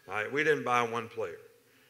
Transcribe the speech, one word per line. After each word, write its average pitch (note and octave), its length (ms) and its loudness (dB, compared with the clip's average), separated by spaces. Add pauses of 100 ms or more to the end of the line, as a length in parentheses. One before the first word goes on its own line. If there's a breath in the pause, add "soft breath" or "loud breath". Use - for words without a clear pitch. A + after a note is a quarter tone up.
All F#2 80 -6
right, G#2+ 160 -2
we D3 120 0
didn't D3+ 200 2
buy A#2+ 180 4
one A2+ 280 -2
player. F#2 300 -6 (500 soft breath)